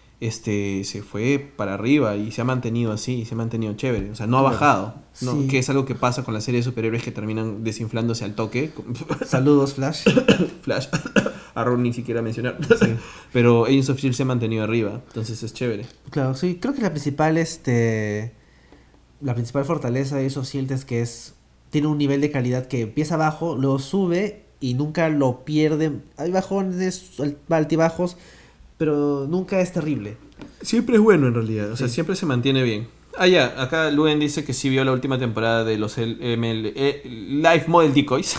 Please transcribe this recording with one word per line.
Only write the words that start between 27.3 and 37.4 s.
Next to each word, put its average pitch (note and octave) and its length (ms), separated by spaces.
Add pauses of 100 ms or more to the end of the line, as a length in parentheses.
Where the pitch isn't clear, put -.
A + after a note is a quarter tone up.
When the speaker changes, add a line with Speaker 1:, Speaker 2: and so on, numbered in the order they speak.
Speaker 2:
altibajos, E3 680 (640)
pero D3 500
nunca F#3 320
es F3+ 120
terrible. A#2+ 440 (460)
Speaker 1:
Siempre A3+ 340
es G#3+ 60
bueno, F#3 260
en A#2 60
realidad. A2 360
O A#2 60
sea, C3 120
Speaker 2:
Sí. A#2 60
Speaker 1:
siempre F#3 220
se F#3 100
mantiene C3 360
bien. A#2 260 (300)
Ah, F#3 80
ya. E3+ 360
Acá D#3 280
Luen D3+ 300
dice D3 240
que C#3 80
sí C3+ 160
vio C3 160
la C3 80
última C3 260
temporada A2+ 460
de A2 140
los G#2+ 180
L-, A2+ 220 (160)
M A2+ 160
L, A2 260
eh, C#3 300
Life C#3+ 600